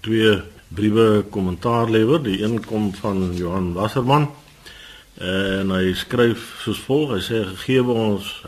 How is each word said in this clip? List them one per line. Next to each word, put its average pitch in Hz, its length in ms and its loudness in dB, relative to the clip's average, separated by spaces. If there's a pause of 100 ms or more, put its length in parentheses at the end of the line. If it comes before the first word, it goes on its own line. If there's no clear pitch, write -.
twee 110 400 4 (260)
briewe 107 640 4
kommentaar 110 600 0
lewer. 113 340 4
Die 98 180 -2
een 110 240 -2
kom 107 280 -2
van 95 420 -2
Johan 87 380 -4
Wasserman. 131 560 0 (880)
En 95 500 -2
hy 92 240 0
skryf - 680 -2
soos 107 160 -4
volg. 147 300 0
Hy 104 100 -2
sê, 110 260 -2
Gegee 123 380 0
ons 110 640 0